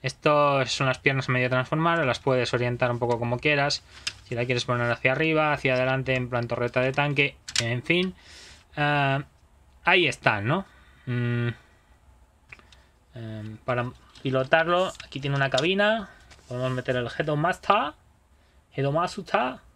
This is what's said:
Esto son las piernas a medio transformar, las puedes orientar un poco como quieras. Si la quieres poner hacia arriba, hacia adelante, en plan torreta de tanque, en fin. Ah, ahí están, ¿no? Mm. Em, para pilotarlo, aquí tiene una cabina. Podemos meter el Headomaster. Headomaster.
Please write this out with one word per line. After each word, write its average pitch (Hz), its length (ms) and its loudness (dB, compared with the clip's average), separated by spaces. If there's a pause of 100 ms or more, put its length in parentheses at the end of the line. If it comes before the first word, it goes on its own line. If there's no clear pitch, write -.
Esto 143 640 2
son 135 200 -2
las 131 120 0
piernas 135 300 0
a 135 40 0
medio 127 180 2
transformar, 156 560 0
las 120 120 0
puedes 127 360 0
orientar 123 360 0
un 120 80 -2
poco 120 200 0
como 120 200 -2
quieras. 143 440 0 (420)
Si - 100 -8
la 120 120 -2
quieres 123 180 -2
poner 120 260 0
hacia 127 220 2
arriba, 156 400 2
hacia 135 220 0
adelante, 131 400 0
en 127 140 -2
plan 120 200 -2
torreta 120 320 -2
de 131 120 0
tanque, 143 440 0 (260)
en 120 200 -4
fin. 180 320 0 (600)
Ah, 143 480 0 (600)
ahí 175 220 4
están, 110 400 0
¿no? 175 180 0 (420)
Mm. 120 420 -2 (1700)
Em, 110 500 -12
para 123 260 -2 (320)
pilotarlo, 160 680 2 (120)
aquí - 160 -10
tiene 139 160 -2
una 135 140 2
cabina. 190 600 2 (380)
Podemos 127 240 -4
meter 127 240 -2
el 120 120 -2
Headomaster. 175 840 0 (840)
Headomaster. 180 840 -2 (180)